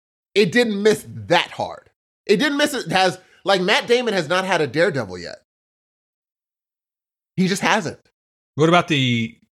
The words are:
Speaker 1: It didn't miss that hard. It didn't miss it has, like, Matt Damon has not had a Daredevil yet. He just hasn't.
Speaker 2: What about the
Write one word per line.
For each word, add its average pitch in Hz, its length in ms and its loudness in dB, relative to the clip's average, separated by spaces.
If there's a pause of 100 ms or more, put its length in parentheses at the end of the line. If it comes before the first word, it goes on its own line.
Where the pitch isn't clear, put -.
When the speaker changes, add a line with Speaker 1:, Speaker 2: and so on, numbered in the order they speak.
(360)
Speaker 1:
It 208 160 4
didn't 220 320 0
miss 214 260 2
that 117 420 -2
hard. - 380 -10 (360)
It 208 120 4
didn't 285 200 0
miss 294 180 0
it 170 160 -6
has, 185 260 2 (260)
like, 190 180 2
Matt 208 260 0
Damon 240 260 2
has 165 160 -2
not 277 160 -2
had 175 160 0
a 147 60 0
Daredevil 127 500 -2
yet. 82 240 -14 (1900)
He 185 120 0
just 190 140 -4
hasn't. 170 380 -2 (560)
Speaker 2:
What 156 140 2
about 170 180 2
the 123 500 -2 (160)